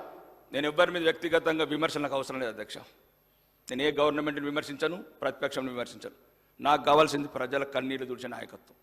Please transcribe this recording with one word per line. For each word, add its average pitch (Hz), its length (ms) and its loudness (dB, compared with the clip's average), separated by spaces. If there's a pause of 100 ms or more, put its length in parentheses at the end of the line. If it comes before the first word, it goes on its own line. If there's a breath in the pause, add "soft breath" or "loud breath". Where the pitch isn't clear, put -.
(540)
నేను 143 120 0
ఎవ్వరి 170 260 4
మీద 175 120 -2
వ్యక్తిగతంగా 160 600 2
విమర్శలకు 147 500 -2
అవసరం 131 240 -4
లేదు 120 120 -4
అధ్యక్ష. 107 260 -10
నేను - 1040 -12
ఏ 147 100 2
గవర్నమెంట్ని 147 540 2
విమర్శించను, 147 520 -4
ప్రతిపక్షంని 135 720 -4
విమర్శించను. 120 580 -10 (340)
నాకు 139 240 4
కావాల్సింది 143 420 6
ప్రజల 135 360 -2
కన్నీళ్లు 131 420 -4
తుడిచే 123 220 -10
నాయకత్వం. 113 560 -14